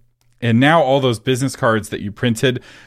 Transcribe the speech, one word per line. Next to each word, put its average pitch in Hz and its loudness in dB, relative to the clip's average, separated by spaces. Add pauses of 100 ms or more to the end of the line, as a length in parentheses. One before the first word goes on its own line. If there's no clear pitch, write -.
(400)
And 117 0
now 156 4
all 135 2
those 123 0
business 131 -2
cards 110 -2
that - -8
you 101 -8
printed 127 -2 (240)